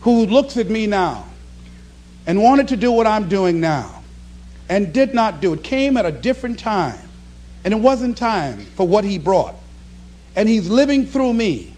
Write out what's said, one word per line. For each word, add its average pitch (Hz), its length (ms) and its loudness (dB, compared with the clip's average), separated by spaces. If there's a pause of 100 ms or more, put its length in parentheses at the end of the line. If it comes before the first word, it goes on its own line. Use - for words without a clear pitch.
who 233 240 4
looks 254 320 2
at 208 120 -2
me 220 180 -2
now 170 380 -2 (1000)
and 107 160 0
wanted 262 280 4
to 254 80 -2
do 240 140 2
what 226 160 2
I'm 214 200 0
doing 180 320 0
now 156 440 -4 (680)
and 185 240 0
did 269 200 2
not 214 280 0
do 175 120 0
it, 156 100 -8
came 269 340 0
at 208 80 0
a 165 60 -2
different 240 480 -4
time, 185 500 -4 (540)
and 190 100 0
it 220 60 0
wasn't 247 380 0
time 165 420 -2 (160)
for 190 120 0
what 202 160 2
he 196 140 -2
brought. 160 380 0 (800)
And 185 120 2
he's 214 220 0
living 269 360 2
through 262 280 -2
me. 202 440 -4